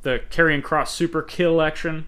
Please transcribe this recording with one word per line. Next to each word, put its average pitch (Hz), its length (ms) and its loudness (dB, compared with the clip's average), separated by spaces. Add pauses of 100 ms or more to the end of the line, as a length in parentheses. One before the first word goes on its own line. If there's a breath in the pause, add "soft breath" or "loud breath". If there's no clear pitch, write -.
the 127 280 -2
Karrion 160 320 4
Kross 147 280 0
Super 165 320 -2
Kill 165 400 2
action 160 460 -2